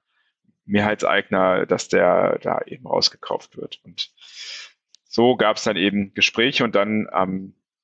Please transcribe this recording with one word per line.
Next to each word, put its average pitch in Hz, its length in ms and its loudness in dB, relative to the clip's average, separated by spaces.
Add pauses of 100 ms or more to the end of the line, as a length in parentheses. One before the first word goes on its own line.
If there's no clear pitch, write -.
(640)
Mehrheitseigner, 101 1000 0
dass - 220 -2
der 92 500 2
da - 260 -4
eben - 220 -16
rausgekauft - 680 -4
wird. - 280 -14
Und - 260 -12 (920)
so 120 320 2
gab's 107 280 0
dann 107 140 -2
eben 98 380 0
Gespräche - 480 0
und 110 100 -2
dann 107 380 2
am 95 420 -2 (300)